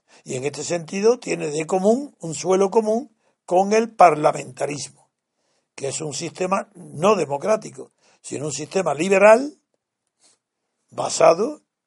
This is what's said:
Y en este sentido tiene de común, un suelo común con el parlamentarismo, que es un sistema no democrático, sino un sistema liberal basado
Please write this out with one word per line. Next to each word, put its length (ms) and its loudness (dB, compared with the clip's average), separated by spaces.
Y 120 -8
en 80 -6
este 180 -6
sentido 560 0
tiene 300 -6
de 180 -4
común, 540 -2
un 140 -10
suelo 360 0
común 460 -2
con 280 2
el 220 0
parlamentarismo, 1160 2
que 140 -8
es 120 -6
un 120 -8
sistema 640 -4
no 420 2
democrático, 760 -4
sino 260 -8
un 60 -6
sistema 420 -2
liberal 640 0
basado 720 2